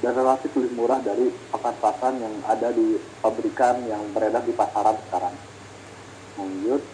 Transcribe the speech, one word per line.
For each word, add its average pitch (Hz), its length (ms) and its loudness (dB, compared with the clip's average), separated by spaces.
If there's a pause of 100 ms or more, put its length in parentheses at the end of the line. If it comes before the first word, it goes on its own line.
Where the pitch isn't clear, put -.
dan 123 80 2
relatif 131 480 2
lebih 123 160 0
murah 127 240 2
dari 127 320 2 (160)
pakan-pakan 127 720 0
yang 110 240 -6
ada 117 320 2
di 110 240 4 (240)
pabrikan 120 640 2
yang 104 240 -4
beredar 110 320 2
di 117 80 0
pasaran 107 560 2
sekarang. - 240 -2 (1040)
Lanjut. 98 460 -2 (120)